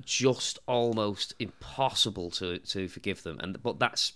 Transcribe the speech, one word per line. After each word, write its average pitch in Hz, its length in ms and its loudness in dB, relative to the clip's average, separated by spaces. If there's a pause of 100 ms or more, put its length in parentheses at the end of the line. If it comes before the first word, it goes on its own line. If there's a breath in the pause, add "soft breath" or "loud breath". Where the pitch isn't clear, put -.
just - 640 2
almost 113 720 2
impossible 104 920 0
to, 90 260 -2
to 95 300 -4
forgive - 340 -4
them. 80 180 -6
And, 92 220 -6
but 117 180 -2
that's - 360 2